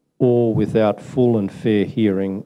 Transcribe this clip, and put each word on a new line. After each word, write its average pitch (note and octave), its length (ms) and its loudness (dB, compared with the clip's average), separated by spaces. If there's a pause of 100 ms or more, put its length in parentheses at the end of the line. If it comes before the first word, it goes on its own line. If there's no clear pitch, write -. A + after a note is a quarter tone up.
(180)
or A#2+ 360 2
without G#2+ 460 0
full A#2+ 360 0
and G2 160 -2
fair G#2 320 0
hearing G2 600 -2